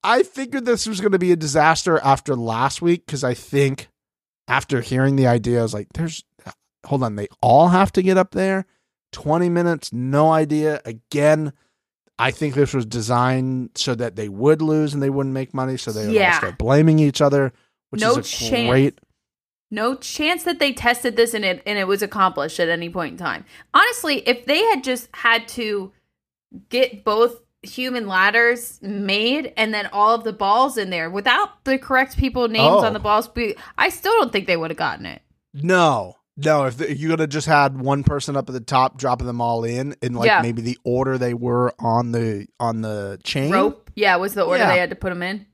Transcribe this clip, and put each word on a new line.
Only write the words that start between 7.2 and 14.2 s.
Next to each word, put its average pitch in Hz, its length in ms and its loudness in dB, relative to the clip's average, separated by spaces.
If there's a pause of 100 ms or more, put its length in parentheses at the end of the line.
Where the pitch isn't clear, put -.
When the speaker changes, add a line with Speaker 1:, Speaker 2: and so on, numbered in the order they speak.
Speaker 1:
all 139 260 8
have 185 240 4
to 185 100 2
get 185 140 4
up 185 140 2
there? 190 360 -2 (460)
Twenty 170 360 0
minutes, 175 440 0
no 135 380 2
idea." 151 540 0
Again, 147 680 0 (680)
I 123 120 2
think 143 240 -6
this 139 180 2
was 123 140 -2
designed 123 880 -2
so 131 200 -4
that 113 220 -6
they 104 120 -8